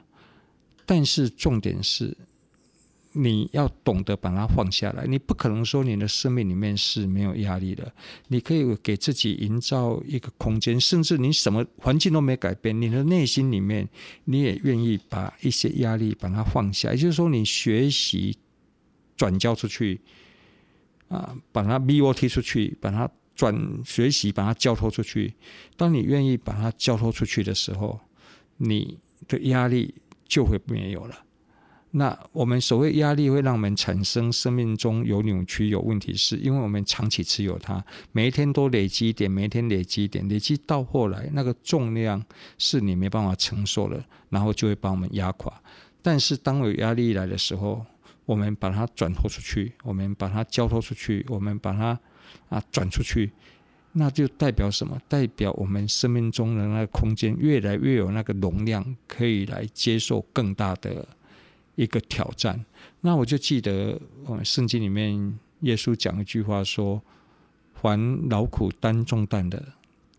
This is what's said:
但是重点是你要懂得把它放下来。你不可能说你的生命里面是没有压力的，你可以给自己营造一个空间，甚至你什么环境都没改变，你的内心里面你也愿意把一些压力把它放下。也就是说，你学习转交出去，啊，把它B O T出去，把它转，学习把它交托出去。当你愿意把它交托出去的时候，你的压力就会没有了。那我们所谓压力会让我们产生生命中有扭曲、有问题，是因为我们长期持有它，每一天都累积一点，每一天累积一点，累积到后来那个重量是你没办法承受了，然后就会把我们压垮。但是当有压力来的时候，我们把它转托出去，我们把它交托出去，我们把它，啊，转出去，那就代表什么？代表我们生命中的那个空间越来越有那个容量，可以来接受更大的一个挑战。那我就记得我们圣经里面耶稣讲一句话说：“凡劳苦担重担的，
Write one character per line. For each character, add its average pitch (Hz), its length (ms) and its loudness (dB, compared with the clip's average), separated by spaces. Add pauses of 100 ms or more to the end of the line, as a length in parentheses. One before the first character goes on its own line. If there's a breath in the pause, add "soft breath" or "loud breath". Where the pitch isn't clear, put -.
(880 soft breath)
但 165 180 4
是 135 240 2
重 117 320 0
点 92 200 -2
是 - 360 -4 (960)
你 117 400 2
要 143 160 2 (160)
懂 98 180 2
得 101 140 0
把 92 180 -2
它 101 140 0
放 95 220 2
下 101 220 -2
来。 127 140 -6
你 131 100 0
不 - 160 -2
可 - 160 0
能 110 160 0
说 135 200 0
你 117 120 0
的 104 120 -2
生 131 240 0
命 117 160 0
里 90 80 0
面 104 200 0
是 101 300 -2
没 95 140 0
有 98 160 0
压 98 220 -2
力 92 140 -4
的， - 220 -10 (320 loud breath)
你 123 140 0
可 - 120 -4
以 135 300 2
给 104 140 0
自 135 180 0
己 110 200 0
营 110 260 -2
造 120 440 0
一 143 140 -4
个 - 180 -8
空 110 220 0
间， 117 220 2
甚 170 200 4
至 160 160 2
你 135 160 2
什 113 200 2
么 113 120 2 (140)
环 131 180 2
境 160 160 4
都 156 80 4
没 131 160 2
改 92 180 -2
变， 110 240 -2
你 117 120 2
的 131 140 2
内 170 200 4
心 131 280 2
里 98 80 2
面 101 280 0 (360 loud breath)
你 135 180 2
也 110 220 0
愿 131 120 4
意 117 220 2 (100)
把 95 320 -6
一 - 80 0
些 120 280 0
压 113 200 2
力 107 220 0
把 98 100 -6
它 101 140 0
放 110 300 0
下。 107 180 -2
也 113 60 0
就 147 100 2
是 175 60 2
说， 170 160 2
你 120 160 2
学 117 440 2
习 101 480 0 (800)
转 95 220 2
交 117 160 2
出 110 140 -6
去， 98 320 -2 (1040 soft breath)
啊， 185 300 -8 (160)
把 110 100 0
它 110 160 2
B 135 220 4
O 139 120 6
T 127 160 2
出 120 140 0
去， - 380 0
把 98 100 -2
它 110 180 0 (260)
转， 107 500 0
学 123 260 2
习 104 200 0
把 98 140 0
它 107 80 2
交 117 220 2
托 110 160 0
出 113 120 -4
去。 107 320 -2 (420 loud breath)
当 170 160 2
你 139 100 2
愿 139 220 2
意 131 120 2
把 - 180 -6
它 107 180 0
交 117 260 0
托 113 120 2
出 110 140 -2
去 110 180 -2
的 98 120 0
时 - 180 -4
候， 104 260 -4 (600 loud breath)
你 110 400 -2 (280)
的 - 180 -2
压 127 240 4
力 120 260 0 (320)
就 - 180 2
会 104 220 2
没 101 260 -4
有 87 140 -8
了。 - 160 -16 (720 soft breath)
那 139 260 0 (140)
我 156 120 -2
们 123 160 2
所 117 180 2
谓 151 160 2
压 147 200 4
力 143 160 2
会 139 100 4
让 131 140 2
我 113 40 0
们 101 160 2
产 98 300 -2
生 117 260 0
生 123 220 0
命 117 240 0
中 113 280 0
有 107 180 2
扭 98 220 0
曲、 104 240 0
有 101 120 2
问 110 180 0
题， 92 160 -4
是 104 220 -2
因 131 160 0
为 139 60 2
我 120 100 -2
们 101 160 0
长 - 240 -2
期 101 140 -2
持 - 200 -2
有 90 160 -2
它， 95 240 -6 (300 loud breath)
每 113 140 2
一 131 40 2
天 143 220 2
都 139 160 4
累 110 180 2
积 113 220 0
一 113 40 2
点， 104 180 0
每 98 140 0
一 107 40 0
天 117 200 -2
累 95 140 0
积 104 220 -2
一 98 40 0
点， 98 200 -4
累 104 100 0
积 143 280 0
到 143 180 0
后 120 240 0
来 107 240 -6
那 143 100 0
个 123 200 0
重 120 320 0
量 110 280 0 (360 loud breath)
是 - 220 2
你 101 140 2
没 92 140 0
办 107 160 0
法 92 100 2
承 104 300 -4
受 101 220 -2
了， 101 180 -6 (240 loud breath)
然 101 140 0
后 107 100 2
就 107 160 0
会 104 60 2
把 98 160 -4
我 95 60 0
们 92 180 -2
压 95 180 -2
垮。 - 300 -10 (400 loud breath)
但 156 180 2
是 143 160 0
当 135 220 -2
有 113 160 2
压 110 180 0
力 117 220 2
来 95 120 0
的 95 120 -4
时 - 180 -4
候， 104 300 -4 (400 loud breath)
我 117 80 0
们 104 220 0
把 95 120 -4
它 104 200 -2
转 - 260 -2
托 - 160 0
出 - 100 -12
去， 107 320 -4 (100)
我 117 100 -6
们 98 240 -2
把 95 120 -4
它 104 160 -2
交 117 240 0
托 113 120 0
出 110 140 -6
去， 104 360 -4
我 113 80 -4
们 101 200 -4
把 95 140 -4
它， 113 260 -2 (520 loud breath)
啊， 98 200 -4
转 92 200 0
出 - 120 -2
去， 107 300 0 (600 soft breath)
那 151 180 2
就 139 180 0
代 139 240 0
表 101 180 2
什 - 160 -4
么？ - 220 -8
代 139 200 0
表 101 240 -2
我 - 120 -4
们 101 240 -2
生 123 220 0
命 117 200 0
中 113 280 -2
的 104 80 0
那 107 140 -2
个 110 80 -2
空 110 280 0
间 110 220 0
越 143 240 2
来 101 140 0
越 135 180 2
有 95 160 2
那 110 140 -2
个 104 100 -2
容 98 320 0
量， 113 300 -2 (100)
可 - 180 -4
以 104 220 2
来 95 260 -8
接 113 260 0
受 107 220 -2 (120)
更 107 200 0
大 95 240 -2
的 95 300 -8 (720 loud breath)
一 120 100 2
个 113 140 -2
挑 - 360 -6
战。 110 280 -4 (360 loud breath)
那 175 140 4
我 139 100 4
就 135 140 0
记 131 220 0
得 101 400 -2 (240)
我 135 100 -6
们 - 100 -6
圣 127 220 0
经 113 160 0
里 104 60 -2
面 104 500 -2 (220)
耶 120 160 2
稣 117 180 0
讲 101 260 -2
一 101 40 -2
句 110 180 -4
话 101 220 0
说 101 360 -2 (800 soft breath)
：“凡 117 480 0
劳 107 160 2
苦 98 360 -2
担 113 240 2
重 113 220 0
担 95 220 -2
的， 135 240 -8 (460)